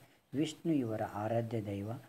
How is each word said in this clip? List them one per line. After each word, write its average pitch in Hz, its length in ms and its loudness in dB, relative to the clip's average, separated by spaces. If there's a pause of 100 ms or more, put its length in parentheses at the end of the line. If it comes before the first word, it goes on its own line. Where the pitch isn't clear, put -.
(340)
ವಿಷ್ಣು 156 400 0
ಇವರ 110 300 2 (100)
ಆರಾಧ್ಯ 113 520 2
ದೈವ. 101 260 -2 (180)